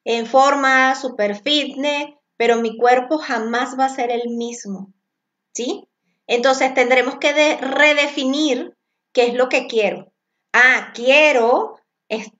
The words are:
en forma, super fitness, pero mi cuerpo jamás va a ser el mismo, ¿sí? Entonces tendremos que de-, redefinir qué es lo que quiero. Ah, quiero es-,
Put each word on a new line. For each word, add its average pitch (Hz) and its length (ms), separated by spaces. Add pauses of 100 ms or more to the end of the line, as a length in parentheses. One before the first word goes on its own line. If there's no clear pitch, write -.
en 233 220
forma, 262 720
super 214 400
fitness, 294 800 (240)
pero 233 200
mi 226 200
cuerpo 254 400
jamás 240 600
va 269 80
a 262 40
ser 247 200
el 240 200
mismo, 233 640 (600)
¿sí? 262 340 (400)
Entonces 262 460
tendremos 254 440
que 294 160
de-, 302 240
redefinir 285 1160 (380)
qué 240 160
es 240 60
lo 247 160
que 262 180
quiero. 202 440 (420)
Ah, 240 400
quiero 269 840 (340)
es-, 214 300